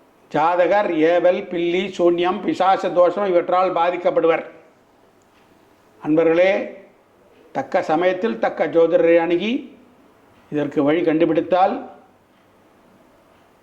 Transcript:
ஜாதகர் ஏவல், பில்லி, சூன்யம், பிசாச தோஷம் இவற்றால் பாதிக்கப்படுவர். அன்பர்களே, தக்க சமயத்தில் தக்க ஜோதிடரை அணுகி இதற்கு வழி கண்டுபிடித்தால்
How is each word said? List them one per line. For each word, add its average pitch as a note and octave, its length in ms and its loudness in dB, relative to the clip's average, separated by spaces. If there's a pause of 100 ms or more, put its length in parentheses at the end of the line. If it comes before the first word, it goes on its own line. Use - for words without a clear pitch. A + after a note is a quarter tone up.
(340)
ஜாதகர் F3+ 560 0 (240)
ஏவல், F3+ 280 2 (120)
பில்லி, F3 300 -2 (160)
சூன்யம், F3 480 0
பிசாச F#3 520 0
தோஷம் F3+ 320 2
இவற்றால் F3+ 480 2
பாதிக்கப்படுவர். E3+ 640 0 (1600)
அன்பர்களே, E3 500 2 (1040)
தக்க D#3+ 340 -4
சமயத்தில் F#3 540 -2
தக்க F#3 300 -2
ஜோதிடரை E3 500 4
அணுகி F3 280 -2 (1000)
இதற்கு D3 340 -4
வழி E3 200 2
கண்டுபிடித்தால் E3 680 2 (1900)